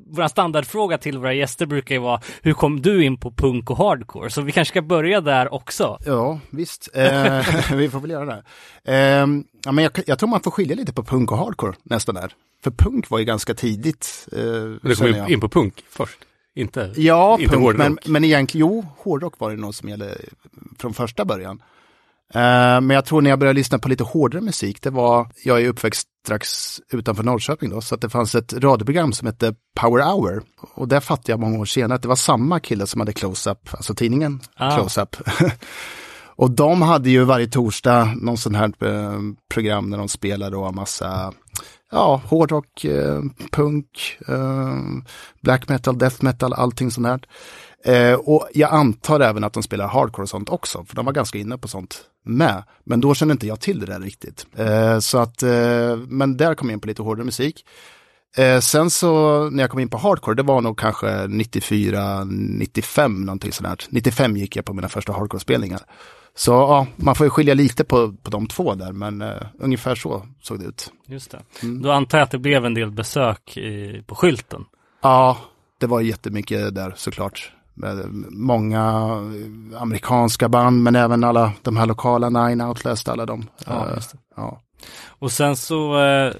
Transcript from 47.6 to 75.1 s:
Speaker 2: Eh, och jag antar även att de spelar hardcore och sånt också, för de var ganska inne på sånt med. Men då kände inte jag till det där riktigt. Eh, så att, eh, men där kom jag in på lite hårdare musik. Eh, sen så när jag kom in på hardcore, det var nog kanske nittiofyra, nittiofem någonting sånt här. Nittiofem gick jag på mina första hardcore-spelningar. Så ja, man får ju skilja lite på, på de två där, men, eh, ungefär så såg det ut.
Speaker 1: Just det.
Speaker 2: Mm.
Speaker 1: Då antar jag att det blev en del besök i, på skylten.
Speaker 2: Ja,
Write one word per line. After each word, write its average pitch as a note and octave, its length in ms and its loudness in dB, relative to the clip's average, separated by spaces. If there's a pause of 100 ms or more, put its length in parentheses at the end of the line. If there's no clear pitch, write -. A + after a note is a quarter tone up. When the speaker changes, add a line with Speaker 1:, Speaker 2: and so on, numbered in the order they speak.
Speaker 2:
Eh, B2 300 6
och D3+ 400 2
jag D3 180 4
antar D3 480 2
även G#2+ 240 2
att G#2 80 -4
de A2+ 100 -4
spelar G2 260 -4
hardcore A#2 340 0
och G2 60 -8
sånt G2+ 200 -8
också, - 360 -6
för - 120 -18
de A#2+ 100 -4
var C#3 60 -2
ganska A#2+ 260 -4
inne A2+ 200 -8
på G#2+ 100 -12
sånt F#2+ 320 -14 (240)
med. A2 400 0 (200)
Men A#2+ 160 2
då C#3 140 4
kände D#3 180 2
inte G#2 140 -2
jag G#2+ 140 -6
till F3+ 200 -2
det F#2+ 60 -8
där F#2 140 -10
riktigt. - 460 -14 (100)
Eh, A2 420 2
så B2 200 2
att, A#2+ 240 0
eh, A#2+ 540 2 (120)
men C3+ 280 0
där D#3 180 2
kom B2+ 140 -4
jag A2 80 -4
in G#2 40 -12
på G#2+ 80 -12
lite G#2+ 140 -6
hårdare A2 220 -4
musik. B2+ 400 -4 (720)
Eh, B2+ 240 6
sen D#3 300 2
så D#3 500 4 (100)
när C3+ 120 0
jag B2 80 0
kom C3 100 -4
in A#2+ 80 -2
på A#2+ 100 -6
hardcore, E3 360 0
det C3+ 80 2
var C3+ 180 4
nog A2+ 180 -2
kanske G2+ 480 -2
nittiofyra, G2+ 1000 -2
nittiofem G2+ 1000 -2
någonting G2 280 -8
sånt - 160 -8
här. F2+ 100 -8 (100)
Nittiofem A#2 480 0
gick G2 200 -6
jag F#2 80 -6
på G2 100 -10
mina F#2 140 -6
första G2+ 240 -8
hardcore-spelningar. G2 680 -4 (560)
Så - 140 0
ja, C3+ 360 6 (100)
man C#3 180 2
får D3+ 120 4
ju C3+ 40 4
skilja C#3+ 240 4
lite C#3 300 2
på, A#2 280 2 (100)
på G2 80 -12
de G#2 160 -4
två C3 280 -4
där, F#2 180 -10
men, G#2 300 -8
eh, G2+ 200 -10 (160)
ungefär B2+ 360 -2
så A#2+ 280 -6 (200)
såg G#2 180 -10
det F2+ 60 -12
ut. - 260 -14 (140)
Speaker 1:
Just C3 240 -16
det. - 100 -18 (220)
Speaker 2:
Mm. A#2+ 200 -6
Speaker 1:
Då C#3 100 0
antar C#3+ 260 2
jag C#3+ 60 6
att - 60 0
det C3+ 80 -4
blev C3+ 280 2
en A#2 80 -2
del A2+ 160 -4
besök A2 640 -4
i, G#2 500 -12
på - 80 -16
skylten. - 500 -2 (380)
Speaker 2:
Ja, C3 360 6 (420)